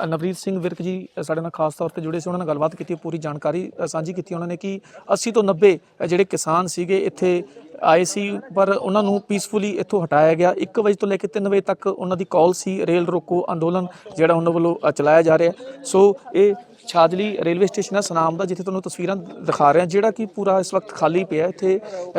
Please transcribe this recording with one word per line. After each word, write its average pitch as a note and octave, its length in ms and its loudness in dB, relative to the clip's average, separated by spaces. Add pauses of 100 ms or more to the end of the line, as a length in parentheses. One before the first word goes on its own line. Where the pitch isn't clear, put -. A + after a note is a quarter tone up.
ਨਵਰੀਤ E3 300 -4
ਸਿੰਘ F#3+ 220 -4
ਵਿਰਕ F3 240 -6
ਜੀ, F#3 260 -6 (120)
ਅ, - 20 -6
ਸਾਡੇ D#3 180 -4
ਨਾਲ E3 100 -8
ਖਾਸ D#3 240 -2
ਤੌਰ E3+ 120 -4
'ਤੇ E3 160 -8
ਜੁੜੇ D#3+ 180 -6
ਸੀ। F3+ 100 -8
ਉਹਨਾਂ F3+ 80 -4
ਨਾਲ F3 100 -6
ਗੱਲਬਾਤ D3+ 280 -2
ਕੀਤੀ, F3 180 -8
ਪੂਰੀ E3 240 -8
ਜਾਣਕਾਰੀ, D3+ 540 -6 (120)
ਅ, - 20 -2
ਸਾਂਝੀ D#3+ 260 -6
ਕੀਤੀ F3+ 220 -10
ਉਹਨਾਂ E3+ 140 -6
ਨੇ F3 80 -8
ਕਿ G3 240 -8 (320)
ਅੱਸੀ G#3+ 180 0
ਤੋਂ G#3 140 2
ਨੱਬੇ, F#3+ 340 4 (260)
ਅ, - 20 -2
ਜਿਹੜੇ F3 180 2
ਕਿਸਾਨ E3+ 420 -2
ਸੀਗੇ F3+ 320 -2
ਇੱਥੇ F3+ 440 0 (400)
ਆਏ E3+ 220 6
ਸੀ, G3+ 340 -4 (160)
ਪਰ G3 140 2
ਉਹਨਾਂ G3 340 0
ਨੂੰ G3+ 260 0
ਪੀਸਫੁਲੀ G#3 420 -2
ਇੱਥੋਂ F#3 340 -2
ਹਟਾਇਆ D#3 300 4
ਗਿਆ। F3 220 2
ਇੱਕ G3 240 -2
ਵਜੇ G#3 140 2
ਤੋਂ G3+ 140 -2
ਲੈ G3+ 80 0
ਕੇ G3 120 -4
ਤਿੰਨ G3+ 200 -4
ਵਜੇ G3 120 2
ਤੱਕ F#3+ 260 -4
ਉਹਨਾਂ F#3 300 -2
ਦੀ F#3 140 -6
ਕਾਲ F3+ 220 4
ਸੀ। F#3+ 340 -4
ਰੇਲ F3 200 2
ਰੋਕੋ F3 460 -2
ਅੰਦੋਲਨ F3 340 -2 (300)
ਜਿਹੜਾ D#3+ 180 4
ਉਹਨਾਂ E3+ 180 2
ਵੱਲੋਂ, E3+ 360 0
ਅ, - 20 4
ਚਲਾਇਆ D3+ 320 4
ਜਾ D#3+ 160 4
ਰਿਹਾ। E3+ 140 2 (320)
ਸੋ G3 320 4 (180)
ਇਹ G3 200 4 (340)
ਛਾਜਲੀ F#3 520 2
ਰੇਲਵੇ E3+ 260 2
ਸਟੇਸ਼ਨ G3 300 -4
ਹੈ G3+ 40 2
ਸੁਨਾਮ E3 360 0
ਦਾ, F3 80 -4
ਜਿੱਥੇ F3+ 180 -6
ਤੁਹਾਨੂੰ F#3+ 200 -6
ਤਸਵੀਰਾਂ F3+ 340 -6
ਦਿਖਾ D#3+ 560 2
ਰਹੇ D#3+ 80 6
ਹਾਂ, F3+ 60 2
ਜਿਹੜਾ G3+ 240 2
ਕਿ A3 160 -4
ਪੂਰਾ G3 340 0
ਇਸ F#3 140 -4
ਵਕਤ F#3+ 140 -2
ਖਾਲੀ E3+ 360 0
ਪਿਆ। D#3+ 220 -2
ਇੱਥੇ, F#3+ 340 0 (380)